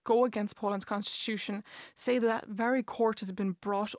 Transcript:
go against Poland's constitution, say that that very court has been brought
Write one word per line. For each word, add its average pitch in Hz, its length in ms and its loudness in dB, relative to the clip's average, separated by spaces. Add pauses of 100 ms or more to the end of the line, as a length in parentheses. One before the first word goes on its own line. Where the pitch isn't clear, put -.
go 233 200 6
against 208 320 -2
Poland's 202 300 -2
constitution, 208 800 -4 (300)
say 247 240 0
that 233 80 4
that 226 220 0
very 233 340 2
court 220 380 2
has 190 100 -6
been 190 300 0
brought 202 380 -2